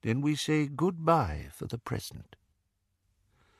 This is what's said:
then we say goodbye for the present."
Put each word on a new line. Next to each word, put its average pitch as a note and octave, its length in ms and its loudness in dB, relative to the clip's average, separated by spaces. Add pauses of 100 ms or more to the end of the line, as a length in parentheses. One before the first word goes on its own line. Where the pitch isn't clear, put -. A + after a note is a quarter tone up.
then A2+ 180 2
we D3 140 2
say D3+ 320 2
goodbye D3 880 2
for - 120 -10
the - 120 -6
present." - 580 -8 (1200)